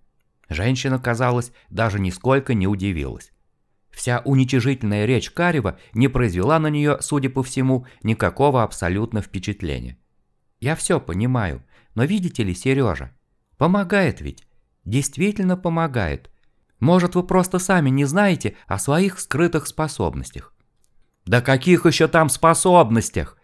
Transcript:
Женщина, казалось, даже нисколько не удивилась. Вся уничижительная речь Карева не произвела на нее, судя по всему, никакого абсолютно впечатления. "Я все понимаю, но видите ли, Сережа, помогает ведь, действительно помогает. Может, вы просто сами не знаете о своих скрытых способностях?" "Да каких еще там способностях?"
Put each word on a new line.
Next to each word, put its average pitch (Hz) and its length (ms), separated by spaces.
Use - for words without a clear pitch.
Женщина, 127 500
казалось, 123 540
даже 104 320
нисколько 127 540
не 95 120
удивилась. 92 640
Вся - 340
уничижительная 127 800
речь 120 260
Карева 160 480
не 127 160
произвела 123 500
на 156 100
нее, 147 320
судя 143 280
по 131 140
всему, 131 440
никакого 117 600
абсолютно 104 580
впечатления. 73 800
"Я 147 140
все 160 260
понимаю, 95 640
но 113 100
видите 175 380
ли, 92 120
Сережа, 101 580
помогает 185 600
ведь, 69 260
действительно 180 720
помогает. 147 760
Может, 175 340
вы 180 100
просто 185 340
сами 180 320
не 139 160
знаете 170 500
о 95 120
своих 180 420
скрытых 165 460
способностях?" - 880
"Да 120 160
каких 139 420
еще 160 240
там 160 220
способностях?" 160 1120